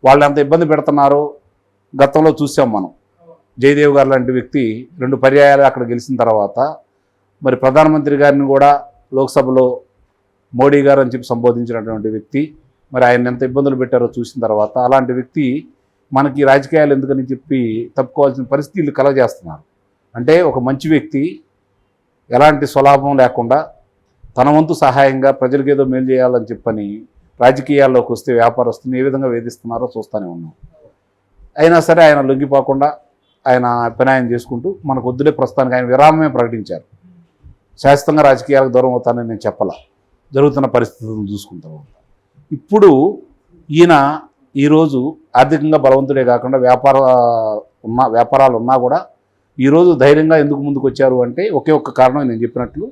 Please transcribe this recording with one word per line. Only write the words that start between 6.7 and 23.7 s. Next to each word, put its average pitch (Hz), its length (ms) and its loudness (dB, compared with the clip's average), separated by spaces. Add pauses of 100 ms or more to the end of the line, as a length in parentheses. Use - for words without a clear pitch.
మరి 127 180 0
ప్రధానమంత్రి 147 600 2
గారిని 143 320 2
కూడా 143 160 6 (460)
లోక్సభలో 131 500 0 (920)
మోడీ 143 260 4
గారు 139 180 4
అని 123 100 -6
చెప్పి 123 180 -10
సంబోధించినటువంటి 117 840 -4
వ్యక్తి, 135 280 -8 (500)
మరి 127 160 2
ఆయన 123 240 2
ఎంత 120 160 -6
ఇబ్బందులు 139 320 -2
పెట్టారో 123 360 -2
చూసిన 120 300 -10
తర్వాత 107 280 -2 (120)
అలాంటి 127 320 0
వ్యక్తి 131 280 -6 (720)
మనకి 139 240 -2 (100)
రాజకీయాలు 143 460 2
ఎందుకని 135 340 -4
చెప్పి 131 300 -6 (380)
తప్పుకోవాల్సిన 131 540 -2
పరిస్థితులు 143 460 -6
కలగజేస్తున్నారు. 123 640 -2 (560)
అంటే 127 160 0 (160)
ఒక 123 80 -4 (100)
మంచి 135 260 -6
వ్యక్తి 135 280 -4 (1120)
ఎలాంటి 147 360 4
స్వలాభం 139 500 2
లేకుండా 123 360 0 (800)